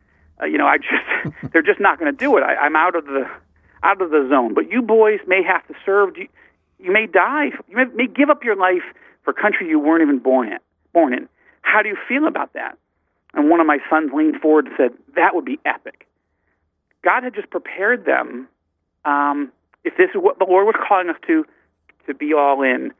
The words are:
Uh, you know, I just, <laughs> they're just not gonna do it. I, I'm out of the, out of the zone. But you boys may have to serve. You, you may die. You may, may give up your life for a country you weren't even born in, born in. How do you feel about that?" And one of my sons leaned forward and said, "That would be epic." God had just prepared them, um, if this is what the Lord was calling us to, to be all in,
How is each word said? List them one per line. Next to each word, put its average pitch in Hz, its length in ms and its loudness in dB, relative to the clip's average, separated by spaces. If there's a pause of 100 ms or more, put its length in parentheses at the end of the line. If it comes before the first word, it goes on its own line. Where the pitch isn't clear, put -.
(420)
Uh, 151 60 -4
you 151 100 -2
know, 143 100 2
I 151 120 2
just, - 760 -6
<laughs> - 0 -
they're 165 80 4
just 196 180 0
not 196 180 2
gonna 156 140 -2
do 247 240 0
it. 143 60 4
I, 131 140 0
I'm 147 200 0
out 175 200 2
of 151 100 -4
the, 135 180 -4 (600)
out 190 180 0
of 170 80 -2
the 147 200 2
zone. 120 240 2
But 95 160 -2
you 240 120 -2
boys 214 460 4
may 185 160 2
have 180 240 -2
to 156 60 -18 (120)
serve. 196 320 0
You, 185 100 -16 (500)
you 147 140 -6
may 214 160 2
die. 247 440 0 (180)
You 202 80 -6
may, 247 80 2
may 240 220 -4
give 285 220 0
up 294 140 0
your 214 140 -2
life 185 260 0 (400)
for 143 80 -2
a - 20 -14
country 196 360 -2
you 151 100 2
weren't 160 220 2
even 143 180 2
born 127 320 0
in, - 80 -12 (320)
born 151 220 2
in. 131 160 -8 (340)
How 208 200 2
do 214 60 -6
you 196 80 -6 (100)
feel 285 200 0
about - 260 -6
that?" - 220 -12 (600)
And 147 140 2
one 170 120 4
of 156 60 2
my 147 100 2 (120)
sons 156 240 0
leaned 151 280 0
forward 151 240 4
and - 100 -16
said, 123 160 0 (240)
"That 180 200 2
would 147 100 -4
be 127 180 -8
epic." - 440 -10 (960)
God 220 200 0
had 349 120 -10
just 202 160 -10
prepared 190 540 -4
them, 127 420 -2 (580)
um, 143 460 -2 (320)
if - 120 -8
this 185 140 4
is 190 120 -6
what - 180 2
the 185 60 2
Lord 190 200 4
was 214 100 2 (100)
calling 185 240 0
us 156 60 -6 (120)
to, 160 180 0 (640)
to 143 80 -8
be 151 180 -4
all 139 300 2
in, 131 360 -2